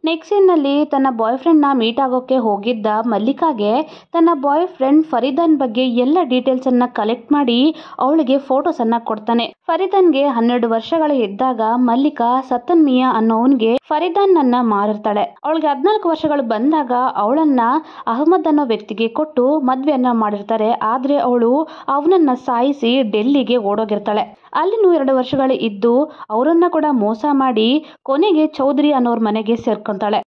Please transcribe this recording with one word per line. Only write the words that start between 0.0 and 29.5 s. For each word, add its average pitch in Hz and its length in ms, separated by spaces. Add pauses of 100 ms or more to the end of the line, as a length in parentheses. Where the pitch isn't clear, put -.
ನೆಕ್ಸ್ಟ್ 320 300
ಸೀನ್‌ನಲ್ಲಿ 302 500
ತನ್ನ 277 260
ಬಾಯ್ 226 280
ಫ್ರೆಂಡ್‌ನ 311 340
ಮೀಟ್ 233 280
ಆಗೋಕೆ 254 360
ಹೋಗಿದ್ದ 214 500 (200)
ಮಲ್ಲಿಕಾಗೆ 233 760 (300)
ತನ್ನ 339 200
ಬಾಯ್ 294 360
ಫ್ರೆಂಡ್ 302 380
ಫರೀದನ್ 285 520
ಬಗ್ಗೆ 254 300
ಎಲ್ಲ 247 340
ಡೀಟೇಲ್ಸ್ 254 440
ಅನ್ನ 247 200
ಕಲೆಕ್ಟ್ 240 460
ಮಾಡಿ 285 440 (220)
ಅವಳಿಗೆ 277 400
ಫೋಟೋಸ್ 277 420
ಅನ್ನ 226 180
ಕೊಡ್ತಾನೆ. 226 560 (120)
ಫರೀದನ್ಗೆ 349 600
ಹನ್ನೆರಡು 233 440
ವರ್ಷಗಳು 294 440
ಇದ್ದಾಗ 226 460 (140)
ಮಲ್ಲಿಕಾ 247 680
ಸತ್ತನ್ 262 440
ಮಿಯಾ 254 320
ಅನ್ನೋನ್ಗೆ 226 600
ಫರೀದನ್ನನ್ನ 330 840
ಮಾರಿರ್ತಾಳೆ. 208 640 (220)
ಅವಳಿಗೆ 311 220
ಹದಿನಾಲ್ಕು 339 420
ವರ್ಷಗಳು 302 340
ಬಂದಾಗ 247 500 (240)
ಅವಳನ್ನ 262 440 (460)
ಅಹಮದ್ 311 420
ಅನ್ನೋ 294 160
ವ್ಯಕ್ತಿಗೆ 220 440
ಕೊಟ್ಟು 294 520
ಮದ್ವೆಯನ್ನ 262 520
ಮಾಡಿರ್ತಾರೆ. 214 580
ಆದ್ರೆ 254 460
ಅವಳು 247 460 (260)
ಅವನನ್ನ 294 460
ಸಾಯಿಸಿ 254 680
ಡೆಲ್ಲಿಗೆ 233 540
ಓಡೋಗಿರ್ತಾಳೆ. 208 880 (120)
ಅಲ್ಲಿನೂ 381 380
ಎರಡು 269 220
ವರ್ಷಗಳು 262 360
ಇದ್ದು 233 520 (260)
ಅವರನ್ನ 311 380
ಕೂಡ 320 220
ಮೋಸ 220 400
ಮಾಡಿ 262 540 (180)
ಕೊನೆಗೆ 311 440
ಚೌಧರಿ 294 460
ಅನ್ನೋರ್ 240 280
ಮನೆಗೆ 220 360